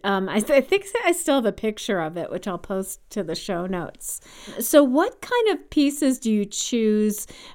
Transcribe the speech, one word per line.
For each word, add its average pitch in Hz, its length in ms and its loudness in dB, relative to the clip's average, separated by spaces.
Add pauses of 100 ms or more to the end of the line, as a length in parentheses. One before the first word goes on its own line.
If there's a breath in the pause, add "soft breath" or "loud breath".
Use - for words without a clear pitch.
um, 190 240 0
I 175 120 0
th-, 277 180 4
I - 20 8
think 392 260 0 (200)
I 339 60 4
still 320 240 0
have 247 100 2
a 208 60 2
picture 214 500 -4
of 160 160 -6
it, 165 140 -6
which 190 160 -6
I'll 180 100 -4
post 190 420 -6 (120)
to 202 120 -4
the 160 120 -6
show 175 320 -4
notes. - 520 -8 (400 loud breath)
So 294 240 8
what 302 380 2
kind 466 280 2
of - 200 -2
pieces 285 480 2
do 220 140 -2
you 208 140 2
choose 214 840 0 (260 loud breath)